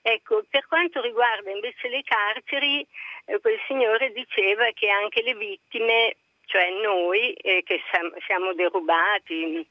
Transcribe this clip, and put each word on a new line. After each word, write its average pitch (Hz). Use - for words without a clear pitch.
Ecco, 220
per 277
quanto 339
riguarda 226
invece 208
le 262
carceri, 262
eh, 208
quel 220
signore 247
diceva 220
che -
anche 202
le 233
vittime, 220
cioè 180
noi, 196
eh, 185
che -
sam-, 170
siamo 185
derubati 165